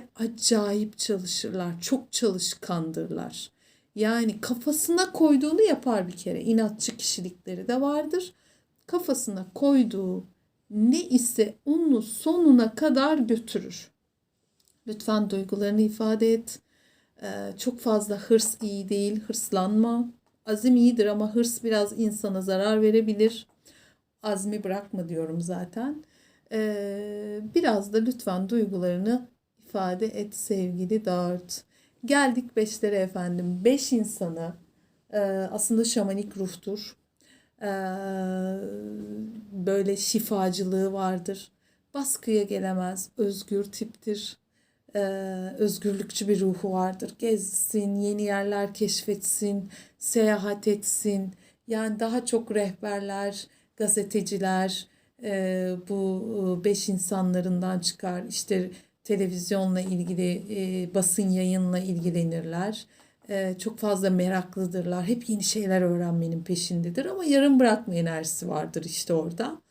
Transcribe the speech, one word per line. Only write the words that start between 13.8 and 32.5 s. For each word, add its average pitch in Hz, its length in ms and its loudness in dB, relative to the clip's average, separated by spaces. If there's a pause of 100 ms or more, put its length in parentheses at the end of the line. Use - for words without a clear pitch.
Lütfen 214 420 0
duygularını 202 520 0
ifade 220 520 4
et. - 260 -4 (640)
Ee, 202 340 -8
çok 240 220 -2
fazla 208 380 2
hırs - 440 4
iyi 202 280 -4
değil, 208 320 0
hırslanma. 220 840 2 (380)
Azim 220 300 4
iyidir 240 300 8
ama 214 300 0
hırs 233 280 0
biraz 214 360 0
insana 208 420 -2
zarar 196 400 2
verebilir. 214 680 4 (760)
Azmi 208 400 -2
bırakma 190 460 -6
diyorum 165 320 -4
zaten. 202 640 -6 (480)
Ee, 208 880 -4 (160)
biraz 214 380 2
da 220 40 4
lütfen 196 520 0
duygularını 196 800 0 (400)
ifade 190 380 -2
et 208 300 -6
sevgili 185 720 -2
dört. 180 580 -2 (420)
Geldik 254 500 2